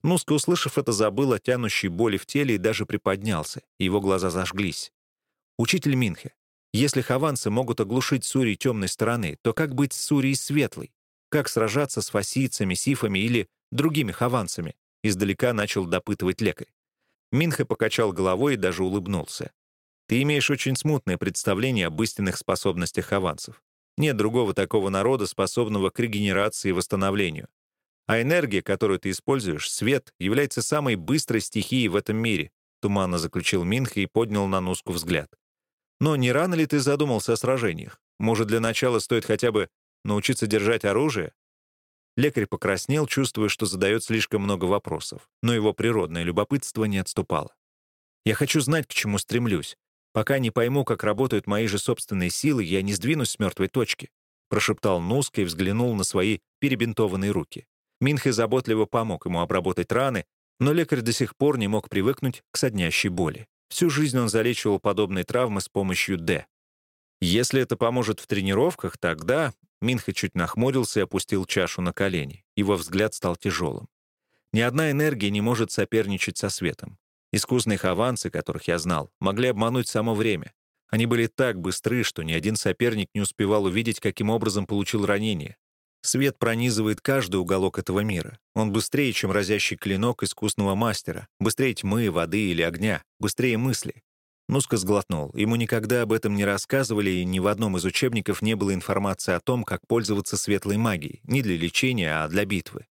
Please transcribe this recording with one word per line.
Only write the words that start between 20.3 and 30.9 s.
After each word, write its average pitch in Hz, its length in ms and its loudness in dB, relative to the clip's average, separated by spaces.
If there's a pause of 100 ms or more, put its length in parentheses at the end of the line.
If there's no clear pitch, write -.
очень 135 260 0
смутное 131 400 0
представление 98 720 0
об 78 120 -4
истинных 101 360 -2
способностях 87 680 -2
хованцев. 92 540 -4 (380)
Нет 143 180 2
другого 110 380 2
такого 98 340 0
народа, 101 380 2
способного 98 640 0
к - 80 -8
регенерации 104 680 0
и 92 40 2
восстановлению. 95 760 0 (580)
А 113 160 2
энергия, 135 400 2
которую 98 380 0
ты 95 100 -4
используешь, 95 600 -4
свет, 131 480 -2
является 117 440 0
самой 143 320 0